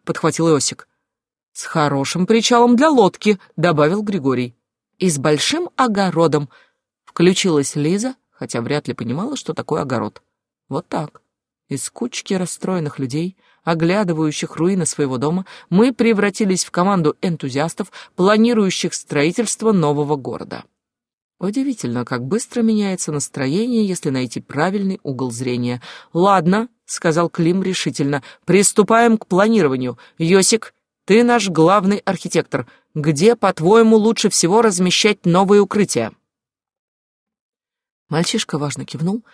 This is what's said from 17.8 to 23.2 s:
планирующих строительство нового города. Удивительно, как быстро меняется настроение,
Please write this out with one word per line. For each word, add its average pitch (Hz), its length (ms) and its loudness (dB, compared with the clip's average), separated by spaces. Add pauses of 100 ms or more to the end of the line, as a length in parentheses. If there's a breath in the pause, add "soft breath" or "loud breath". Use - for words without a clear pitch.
планирующих 214 800 2
строительство 180 760 -2
нового 147 440 0
города. 123 480 -10 (760)
Удивительно, 202 640 -4
как 123 180 -6
быстро 208 380 -4
меняется 208 500 0
настроение, 160 720 -2